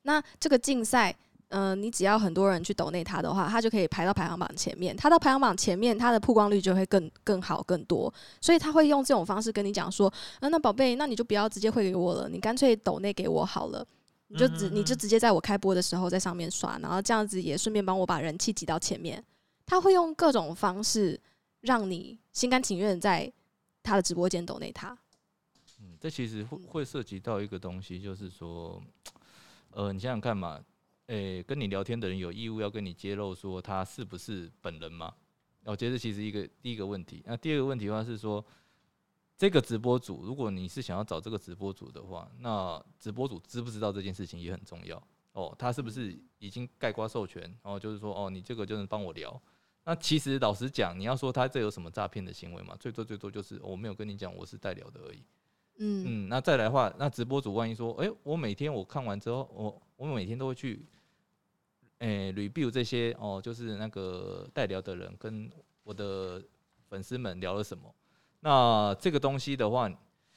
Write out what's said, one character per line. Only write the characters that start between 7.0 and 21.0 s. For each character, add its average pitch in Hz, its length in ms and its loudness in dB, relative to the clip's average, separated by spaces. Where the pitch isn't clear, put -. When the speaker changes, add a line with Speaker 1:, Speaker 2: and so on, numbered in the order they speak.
Speaker 1:
更 190 200 2
好、 - 200 -2
更 156 220 0
多。 - 280 2
所 339 140 8
以 330 40 8
他 311 140 0
会 302 160 10
用 285 160 6
这 269 100 6
种 185 100 2
方 202 160 0
式 220 120 -2
跟 202 100 0
你 202 80 0
讲 185 220 -2
说 196 200 6
：“呃， 269 80 0
那 320 100 4
宝 269 140 4
贝， 247 240 4
那 294 100 0
你 247 80 0
就 226 80 0
不 233 120 2
要 208 120 4
直 208 140 -4
接 220 100 4
汇 220 140 4
给 185 100 2
我 175 200 2
了， - 160 -2
你 175 100 -6
干 226 160 0
脆 262 180 8
抖 185 260 0
内 202 120 0
给 196 160 -2
我 165 160 2
好 - 220 -2
了。 - 200 -6
你 208 100 -10
就 254 100 8
直-， - 200 0
Speaker 2:
嗯， - 20 -2
嗯， - 20 -4
嗯。 208 40 0
Speaker 1:
你 208 60 2
就 254 120 2
直 214 120 -4
接 220 140 6
在 233 100 8
我 185 80 8
开 202 200 0
播 190 160 4
的 180 80 4
时 - 120 -2
候 180 140 0
在 180 100 2
上 185 160 -2
面 170 160 -4
刷， - 280 -4
然 - 120 -6
后 185 120 0
这 233 100 2
样 214 140 4
子 202 140 -4
也 165 160 -2
顺 214 140 0
便 208 140 2
帮 190 160 2
我 180 60 2
把 170 120 0
人 156 200 -4
气 - 120 2
挤 202 140 -2
到 160 140 0
前 - 200 -2
面。” - 240 -8
他 370 120 6
会 381 140 8
用 339 220 6
各 311 180 6
种 165 220 2
方 196 280 0
式 208 380 2